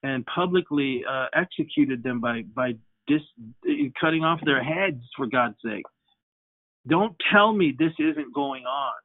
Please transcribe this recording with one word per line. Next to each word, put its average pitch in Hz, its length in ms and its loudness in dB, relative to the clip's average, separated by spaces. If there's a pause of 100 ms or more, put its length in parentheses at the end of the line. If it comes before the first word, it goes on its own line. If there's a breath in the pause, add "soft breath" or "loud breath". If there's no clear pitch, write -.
and 135 220 -4
publicly, 147 840 0
uh, 131 240 -4
executed 147 680 0
them 123 160 -2
by, 117 220 -2 (120)
by 127 200 -2 (340)
dis-, 151 140 2 (800)
cutting 160 260 2
off 165 180 2
their 143 200 2
heads, 156 380 -2 (140)
for 135 100 -4
God's 120 380 0
sake. 107 220 -6 (1000)
Don't 180 280 2 (160)
tell 208 220 8
me 175 240 4
this 160 220 2
isn't 151 340 -2
going 135 320 -4
on. 131 280 -2 (120)